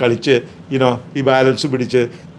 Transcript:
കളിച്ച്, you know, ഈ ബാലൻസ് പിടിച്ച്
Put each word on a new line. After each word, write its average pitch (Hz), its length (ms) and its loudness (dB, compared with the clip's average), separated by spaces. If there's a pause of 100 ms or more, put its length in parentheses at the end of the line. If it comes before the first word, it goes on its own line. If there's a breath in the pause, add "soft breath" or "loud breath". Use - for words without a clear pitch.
കളിച്ച്, 120 380 2 (320 loud breath)
you 135 100 0
know, 123 140 2 (200)
ഈ 135 40 -4
ബാലൻസ് 131 460 2
പിടിച്ച് 127 420 0 (300 loud breath)